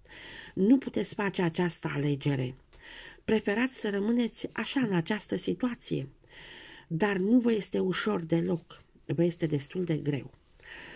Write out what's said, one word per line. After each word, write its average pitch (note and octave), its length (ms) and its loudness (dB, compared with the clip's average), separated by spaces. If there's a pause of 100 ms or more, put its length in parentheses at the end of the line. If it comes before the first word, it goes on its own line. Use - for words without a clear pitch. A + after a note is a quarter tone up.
(540)
Nu G#3 240 6
puteți A3 380 -2
face D4 260 0
această E3 520 0
alegere. C#3 640 0 (720)
Preferați A3 540 0
să A3 100 -2
rămâneți G#3+ 640 0
așa, - 280 -2
în A3+ 140 2
această G3 420 0
situație. F3+ 720 -4 (800)
Dar G3 300 0
nu G#3+ 220 4
vă A#3 120 4
este G3+ 280 0
ușor F#3+ 400 0
deloc. E3 640 -2 (220)
Vă D3 180 2
este E3+ 220 2
destul D#3 380 -2
de D#3+ 140 0
greu. C#3 340 -2 (640)